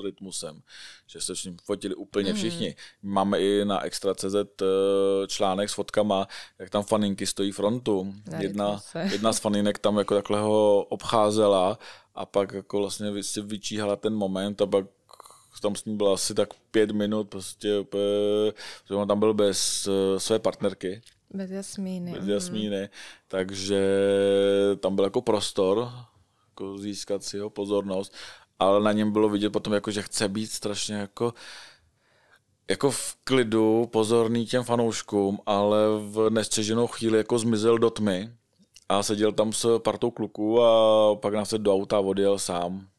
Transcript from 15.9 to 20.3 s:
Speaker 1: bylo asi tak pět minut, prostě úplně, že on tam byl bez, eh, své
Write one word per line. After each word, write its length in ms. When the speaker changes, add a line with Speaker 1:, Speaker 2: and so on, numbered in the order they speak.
Speaker 1:
bylo 160
asi 220
tak 140
pět 200
minut, 380
prostě 500
úplně, 260
že 60
on 140
tam 100
byl 160
bez, 540
eh, 40
své 180